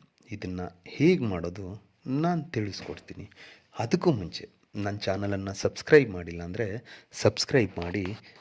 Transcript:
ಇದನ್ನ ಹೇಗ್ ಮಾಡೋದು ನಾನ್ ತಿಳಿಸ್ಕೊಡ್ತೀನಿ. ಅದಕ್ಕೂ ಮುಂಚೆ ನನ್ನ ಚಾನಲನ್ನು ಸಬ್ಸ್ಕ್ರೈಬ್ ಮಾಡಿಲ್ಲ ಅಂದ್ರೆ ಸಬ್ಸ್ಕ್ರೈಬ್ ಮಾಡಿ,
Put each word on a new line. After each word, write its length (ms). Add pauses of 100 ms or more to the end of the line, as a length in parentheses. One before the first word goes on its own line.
(320)
ಇದನ್ನ 280 (260)
ಹೇಗ್ 360
ಮಾಡೋದು 640 (220)
ನಾನ್ 460
ತಿಳಿಸ್ಕೊಡ್ತೀನಿ. 800 (480)
ಅದಕ್ಕೂ 340
ಮುಂಚೆ 360 (260)
ನನ್ನ 240
ಚಾನಲನ್ನು 560
ಸಬ್ಸ್ಕ್ರೈಬ್ 560
ಮಾಡಿಲ್ಲ 320
ಅಂದ್ರೆ 420 (280)
ಸಬ್ಸ್ಕ್ರೈಬ್ 680
ಮಾಡಿ, 280 (340)